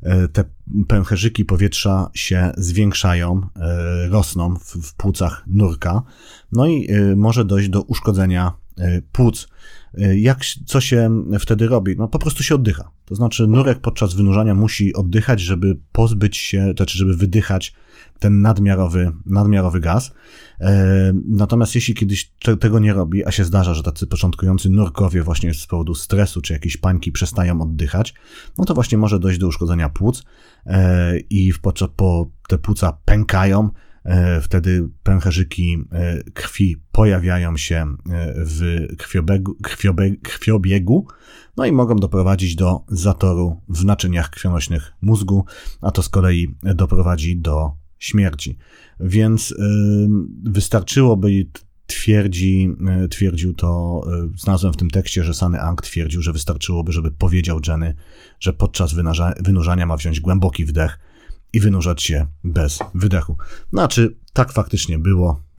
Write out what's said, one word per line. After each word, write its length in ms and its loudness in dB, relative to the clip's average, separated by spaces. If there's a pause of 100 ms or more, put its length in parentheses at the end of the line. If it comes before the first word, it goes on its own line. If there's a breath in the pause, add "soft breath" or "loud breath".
E, 260 2
te 160 0 (440)
pęcherzyki 580 0
powietrza 680 0
się 440 0
zwiększają, 840 0 (140)
e, 540 -2
rosną 460 0
w, 320 -12
w 60 -20
płucach 540 -2
nurka, 560 0 (480 loud breath)
no 160 2
i, 240 0
e, 240 4
może 300 2
dojść 240 0
do 120 0
uszkodzenia, 720 0 (240)
e, 240 0
płuc. 460 0 (460 loud breath)
E, 260 2
jak, 200 2 (260)
co 160 0
się 420 2 (160)
wtedy 280 0
robi? 300 0
No, 100 -2
po 120 -2
prostu 240 -4
się 120 2
oddycha. 360 0 (140)
To 100 -10
znaczy, 320 0
nurek 320 4
podczas 340 -2
wynurzania 420 2
musi 380 0
oddychać, 460 0
żeby 380 0 (140)
pozbyć 460 2
się, 300 -2
to 160 0
znaczy, 140 -4
żeby 180 2
wydychać 580 0 (460 loud breath)
ten 220 4
nadmiarowy, 680 2 (140)
nadmiarowy 540 2
gaz. 320 0 (480 loud breath)
E, 540 4 (120)
natomiast 500 0
jeśli 180 0
kiedyś 380 -4 (120)
te-, 140 2
tego 220 2
nie 140 4
robi, 320 0
a 60 -2
się 140 0
zdarza, 280 2
że 100 -4
tacy 240 -6
początkujący 640 0
nurkowie 540 2
właśnie 300 0
z 140 -10
powodu 280 -4
stresu 460 -2
czy 120 -6
jakiejś 240 -6
pańki 340 0
przestają 500 -2
oddychać, 520 -2 (440 loud breath)
no 80 0
to 80 0
właśnie 240 0
może 220 2
dojść 200 0
do 80 0
uszkodzenia 420 -2
płuc, 340 -2 (420 soft breath)
e, 540 2
i 320 0
w 80 -2
podczas, 360 -2
po, 320 0 (200)
te 100 0
płuca 480 -2
pękają, 640 4 (360 soft breath)
e, 360 2
wtedy 480 0 (140)
pęcherzyki, 880 0
e, 320 -4
krwi 520 -2 (160)
pojawiają 640 2
się, 180 -4
e, 100 -2 (500)
w 520 -2 (100)
krwiobegu-, 680 -2
krwiobe-, 600 -2
krwiobiegu, 840 0 (500 loud breath)
no 80 -2
i 60 0
mogą 240 2
doprowadzić 600 2
do 320 0
zatoru 840 0
w 160 0
naczyniach 440 0
krwionośnych 720 -4
mózgu, 440 2 (360 loud breath)
a 100 -2
to 100 -2
z 80 -2
kolei 540 2
doprowadzi 760 2
do 340 -2 (280)
śmierci. 580 -2 (420 soft breath)
Więc, 520 0
ym, 920 0
wystarczyłoby, 1040 2 (400)
twierdzi, 880 0 (300)
y, 20 -2
twierdził 460 -2
to, 480 -2 (340)
y, 40 -14
znalazłem 340 0
w 40 -4
tym 120 0
tekście, 340 -2
że 100 -2
Sunny 280 -2
Ang 200 -4
twierdził, 400 -6
że 120 -2
wystarczyłoby, 580 -4
żeby 200 -2
powiedział 560 0
Jenny, 260 -2 (460 loud breath)
że 140 -2
podczas 400 0
wynarza-, 500 -2
wynurzania 420 2
ma 120 -2
wziąć 220 -4
głęboki 460 0
wdech 340 -2 (540 soft breath)
i 60 2
wynurzać 440 2
się 220 0 (180)
bez 360 -2 (160)
wydechu. 420 0 (340 loud breath)
No, 100 0
a 60 2
czy 280 2 (180)
tak 180 0
faktycznie 480 -2
było 440 2 (160)